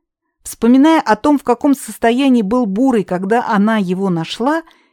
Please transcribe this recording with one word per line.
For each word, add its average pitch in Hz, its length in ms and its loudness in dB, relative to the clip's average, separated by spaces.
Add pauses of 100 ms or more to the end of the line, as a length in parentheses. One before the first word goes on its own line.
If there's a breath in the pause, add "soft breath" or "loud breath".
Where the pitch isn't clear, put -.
(480)
Вспоминая 269 540 4
о 214 120 0
том, 294 240 0
в - 60 -20
каком 262 300 0
состоянии 247 680 0
был 233 240 -2
Бурый, 214 400 -2
когда 190 420 -4
она 220 300 0
его 185 320 -4
нашла, 233 540 -4 (300 soft breath)